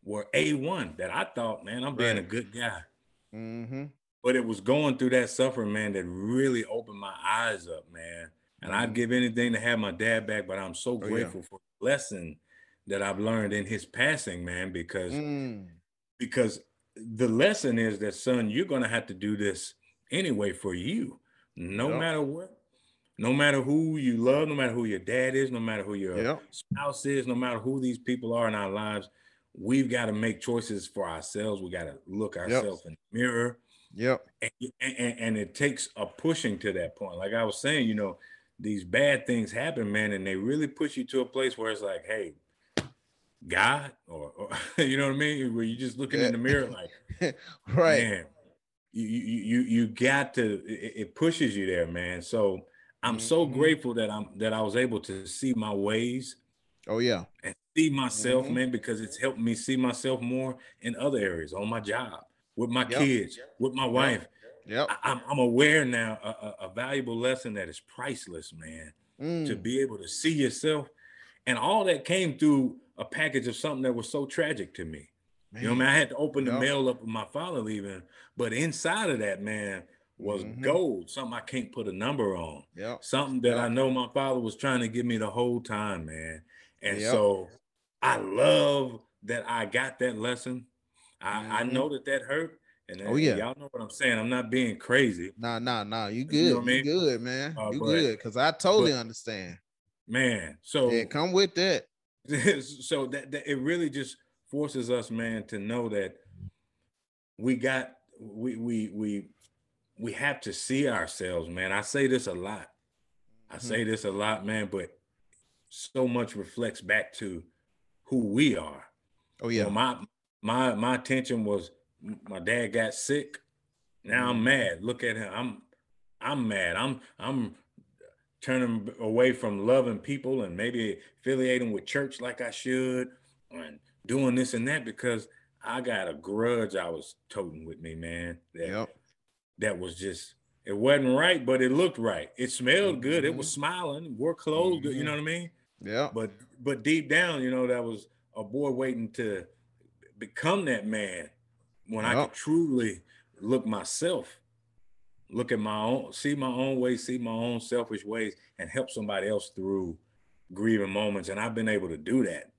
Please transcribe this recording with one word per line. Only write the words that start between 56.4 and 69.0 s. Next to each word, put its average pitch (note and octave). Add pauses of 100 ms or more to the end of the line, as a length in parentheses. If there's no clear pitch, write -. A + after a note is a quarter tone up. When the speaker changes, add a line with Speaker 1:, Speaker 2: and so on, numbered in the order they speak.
Speaker 2:
Oh, A2
yeah. A2+ (180)
Speaker 1:
and - (240)
see D#3+
myself, B2+
Speaker 2:
Mm-hmm. C#3
Speaker 1:
man, B2+
because A2
it's A2
helped C3
me A#2
see C3
myself B2+
more B2+ (240)
in A#2
other C3+
areas, E2+
on G2+
my A#2
job, G#2 (340)
with A#2
my B2
Speaker 2:
Yep. B2
Speaker 1:
kids, B2 (200)
with B2+
my C3+
Speaker 2:
Yep. A#2
Speaker 1:
wife. B2 (400)
Speaker 2:
Yep. B2
Speaker 1:
I, -
I'm, B2
I'm C#3
aware C#3
now, A2+
a, G#2
a, G#2+ (140)
a F#2
valuable B2
lesson B2+
that F#2+
is D2+
priceless, G#2+
man, D#2+ (280)